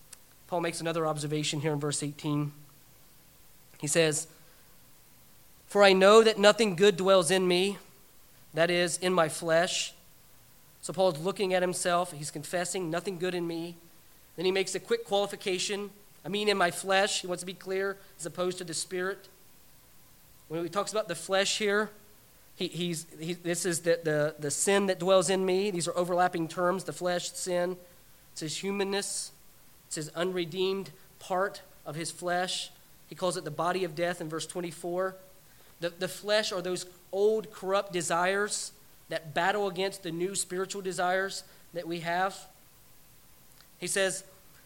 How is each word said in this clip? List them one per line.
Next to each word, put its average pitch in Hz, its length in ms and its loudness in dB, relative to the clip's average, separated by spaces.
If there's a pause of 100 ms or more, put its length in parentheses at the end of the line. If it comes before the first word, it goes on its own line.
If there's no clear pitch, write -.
(480)
Paul 175 140 -2
makes 170 180 -4
another 165 260 -2
observation 151 540 -2
here 151 140 0
in 143 80 -2
verse 147 200 -2
eighteen. 147 520 -2 (1300)
He 151 80 -6
says, 156 400 2 (1400)
"For 202 160 6
I 196 100 10
know 202 300 10
that 214 160 4
nothing 208 360 6
good 196 220 6
dwells 185 320 6
in 185 180 4
me, 185 300 2 (760)
that 170 180 2
is, 175 260 0
in 185 160 0
my 165 160 4
flesh." 165 640 0 (880)
So - 120 -10
Paul's 175 260 2
looking 190 340 -2
at 180 80 4
himself, 180 500 0
he's 147 200 -10
confessing, 175 580 -4
"Nothing 175 300 -4
good 180 160 -2
in 175 100 -2
me." 170 320 -8 (580)
Then 170 100 -4
he 185 60 4
makes 190 220 -2
a 180 60 -4
quick 233 260 -4
qualification, 202 840 -2 (340)
"I 147 40 -8
mean 208 200 0
in 196 80 2
my 175 140 4
flesh," 190 500 0
he 190 60 -10
wants 175 140 -6
to 175 40 -12
be 190 80 -10
clear, 190 440 -6 (200)
as 156 80 -12
opposed 180 320 -4
to 185 60 -10
the 165 100 -10
spirit. 185 540 -6 (1200)
When 165 160 -4
he 175 60 -4
talks 196 220 -2
about 214 160 -2
the 170 80 -4
flesh 190 420 0
here, 208 320 2 (680)
he, 180 120 -4
he's, 170 380 -4 (140)
he, 165 140 -6
this 170 320 -4
is 170 160 -2
the, 170 220 2
the, 151 360 0
the 147 100 -4
sin 202 380 2
that 185 120 0
dwells 185 300 4
in 190 160 2
me. 190 260 0
These 170 160 -2
are 170 100 -4
overlapping 175 500 0
terms, 180 380 0
the 185 80 -8
flesh, 180 380 -4
sin. 180 460 -2 (540)
It's - 100 -12
his 151 160 -6
humanness. 196 760 -4 (560)
It's - 100 -10
his 151 120 -8
unredeemed 185 840 -4 (280)
part 190 420 -4 (240)
of 147 100 -10
his 160 160 -8
flesh. 180 600 -4 (360)
He 165 80 -16
calls 180 220 -2
it 165 80 -8
the 151 60 -6
body 175 320 0
of 160 120 -4
death 175 260 -2
in 160 60 -6
verse 156 180 -6
twenty-four. 180 720 -6 (640)
The, 170 100 -4
the 175 180 -6
flesh 214 440 0
are 185 100 -4
those 180 240 -6 (260)
old 208 400 2
corrupt 196 420 -2
desires 180 760 0 (380)
that 160 240 -8
battle 196 340 2
against 190 360 -4
the 170 80 -6
new 180 240 -4
spiritual 190 460 -6
desires 185 640 -2 (300)
that 165 140 -8
we 170 140 -6
have. 175 360 -2 (1400)
He 180 100 -10
says, 190 360 0 (420)